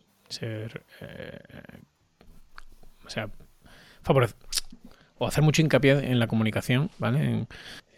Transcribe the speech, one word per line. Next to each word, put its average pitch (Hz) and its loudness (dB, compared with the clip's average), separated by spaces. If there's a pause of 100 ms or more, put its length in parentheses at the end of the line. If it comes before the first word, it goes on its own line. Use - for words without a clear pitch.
(280)
Ser, 110 -10 (160)
eh... - -16 (1700)
o - -16
sea, 107 -8 (720)
favorece-, 131 2 (840)
o 117 -2
hacer 147 0
mucho 156 6
hincapié 139 6
en 131 2
la 117 2
comunicación, 113 0
¿vale? 123 0
En, 113 -2 (500)